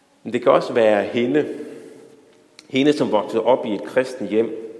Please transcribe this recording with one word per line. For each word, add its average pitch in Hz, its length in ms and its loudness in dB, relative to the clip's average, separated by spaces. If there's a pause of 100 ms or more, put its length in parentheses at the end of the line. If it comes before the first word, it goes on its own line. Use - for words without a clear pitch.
(220)
Men 113 100 -10
det 120 100 -4
kan 135 100 4
også 160 200 0
være 107 320 4
hende, 127 540 -2 (1120)
hende, 135 240 4
som 131 200 0
voksede 104 300 0
op 127 240 2
i 107 80 -4
et 92 100 -6
kristent 127 460 -4
hjem, 110 360 -2 (140)